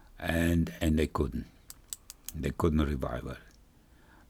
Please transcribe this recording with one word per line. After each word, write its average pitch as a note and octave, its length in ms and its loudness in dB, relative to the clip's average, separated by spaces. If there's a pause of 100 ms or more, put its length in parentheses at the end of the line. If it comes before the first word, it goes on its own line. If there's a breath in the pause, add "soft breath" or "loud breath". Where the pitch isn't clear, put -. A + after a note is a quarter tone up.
(200 soft breath)
and, E2+ 600 2
and D#2 180 4
they D2+ 100 4
couldn't. - 380 -4 (840)
They D#2+ 180 -4
couldn't D2+ 440 2
revive B1+ 300 -4
her. B1+ 140 -10 (920 soft breath)